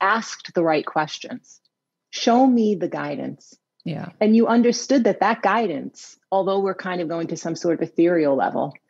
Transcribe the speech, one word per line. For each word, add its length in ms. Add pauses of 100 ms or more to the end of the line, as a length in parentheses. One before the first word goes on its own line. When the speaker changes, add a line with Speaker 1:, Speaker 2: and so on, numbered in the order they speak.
Speaker 1:
asked 520
the 100
right 220
questions. 760 (500)
"Show 340
me 300
the 140
guidance." 640 (320)
Speaker 2:
Yeah. 240 (120)
Speaker 1:
And 140
you 120
understood 580
that 160
that 200
guidance, 760 (140)
although 280
we're 160
kind 260
of 80
going 180
to 100
some 180
sort 200
of 120
ethereal 480
level, 380 (160)